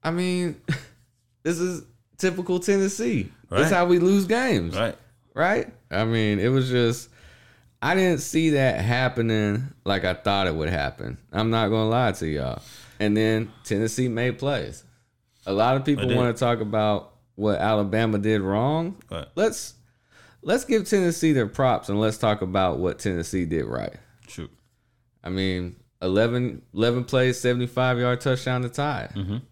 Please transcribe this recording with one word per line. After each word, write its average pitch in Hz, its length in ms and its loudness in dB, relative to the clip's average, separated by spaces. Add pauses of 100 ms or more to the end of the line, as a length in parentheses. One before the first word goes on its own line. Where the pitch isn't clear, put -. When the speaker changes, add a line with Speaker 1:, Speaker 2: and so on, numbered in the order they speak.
Speaker 1:
I 160 80 -2
mean, 180 500 -2 (400)
<laughs> - 420 -20
this 165 160 -2
is 175 240 -4 (360)
typical 180 420 -2
Tennessee. 196 720 0 (180)
That's 113 160 2
Speaker 2:
Right. 165 80 2
Speaker 1:
how 180 140 4
we 180 120 6
lose 190 280 4
games. 175 500 0
Speaker 2:
Right. 110 200 -2 (380)
Speaker 1:
Right? 196 380 0 (180)
I 95 140 0
mean, 110 340 2
it 101 100 2
was 127 200 2
just, 120 400 0 (720)
I 156 140 0
didn't 180 260 2
see 160 300 0
that 135 300 2
happening 113 880 0 (160)
like 98 200 0
I 90 100 0
thought 98 320 0
it 82 80 0
would 78 140 -2
happen. 69 500 -4 (140)
I'm 110 180 0
not 113 180 2
gonna 110 200 2
lie 117 240 2
to - 140 -6
y'all. 69 340 -4 (380)
And 104 180 2
then 110 340 0 (140)
Tennessee 113 440 -2
made 120 300 -2
plays. 127 460 -6 (600)
A 98 60 -4
lot 113 240 2
of 135 80 -2
people 143 180 0
Speaker 2:
They 127 80 0
did. 123 80 2
Speaker 1:
wanna 120 160 2
talk 120 260 0
about 107 520 -2 (240)
what 101 220 0
Alabama 107 600 0
did 107 240 0
wrong. 143 540 -2 (140)
Speaker 2:
Right. 82 240 -10
Speaker 1:
Let's, 214 400 -2 (680)
let's 262 220 0
give 214 240 0
Tennessee 175 440 2
their 127 140 2
props 123 420 0
and 101 120 0
let's 107 180 0
talk 104 240 0
about 92 360 0
what 90 200 -2
Tennessee 90 480 -2
did 78 180 -2
right. 53 300 -6 (340)
Speaker 2:
Shoot. - 220 -14 (720)
Speaker 1:
I - 60 -8
mean, 92 460 -2 (260)
eleven, 117 600 0 (120)
eleven 120 300 0
plays, 127 360 0
seventy-five 123 580 0
yard 123 220 0
touchdown 127 420 -2
to 123 60 -4
tie 139 360 -4
it. - 100 -16
Speaker 2:
Mm-hmm. 98 220 -6 (160)